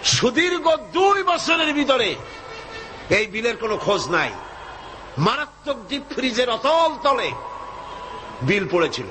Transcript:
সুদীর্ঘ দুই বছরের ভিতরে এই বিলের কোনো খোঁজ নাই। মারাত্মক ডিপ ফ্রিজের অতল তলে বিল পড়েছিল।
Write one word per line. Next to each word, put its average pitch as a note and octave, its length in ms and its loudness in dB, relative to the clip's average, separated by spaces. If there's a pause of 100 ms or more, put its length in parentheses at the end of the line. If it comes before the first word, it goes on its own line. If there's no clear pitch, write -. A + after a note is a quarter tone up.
সুদীর্ঘ E4 720 4
দুই F#4+ 480 4
বছরের E4 500 2
ভিতরে C4 420 2 (920)
এই G#3 180 4
বিলের A3 300 -2
কোনো G#3+ 200 -2
খোঁজ E3 320 0
নাই। D#3 200 2 (880)
মারাত্মক C4+ 600 0 (120)
ডিপ B3+ 140 -6 (100)
ফ্রিজের B3 360 0
অতল D#4 440 4 (100)
তলে A3+ 280 2 (1080)
বিল F#3+ 300 2
পড়েছিল। D3 400 2